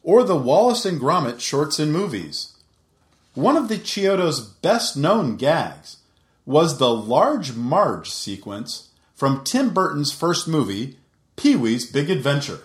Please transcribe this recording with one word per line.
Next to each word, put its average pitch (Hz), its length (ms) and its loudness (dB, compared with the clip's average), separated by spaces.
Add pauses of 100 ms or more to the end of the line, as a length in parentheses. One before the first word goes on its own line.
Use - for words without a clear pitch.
or 220 220 6
the 190 120 2
Wallace 185 480 2
and 175 160 -2
Gromit 131 400 0
shorts 147 380 -2
and 151 160 0
movies. 123 640 -6 (800)
One 214 200 2
of 269 120 0
the 214 100 -2
Chiodo's 180 640 0
best-known 156 960 -2
gags 127 600 -2 (460)
was 147 360 2
the 127 120 4
Large 135 640 0
Marge 120 560 0
sequence - 800 -10 (240)
from 135 300 0
Tim 247 320 0
Burton's 147 360 0
first 170 360 -2
movie, 127 500 -2 (380)
Pee-wee's 120 560 2
Big 147 180 0
Adventure. 139 560 -2